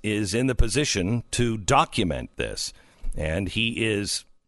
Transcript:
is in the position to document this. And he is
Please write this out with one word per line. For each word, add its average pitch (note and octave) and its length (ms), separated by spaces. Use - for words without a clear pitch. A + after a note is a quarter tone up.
is G#2 300
in B2 120
the B2+ 80
position A2+ 760
to A#2 240
document G2+ 800
this. - 360
And E2 320
he A2+ 360
is G2+ 400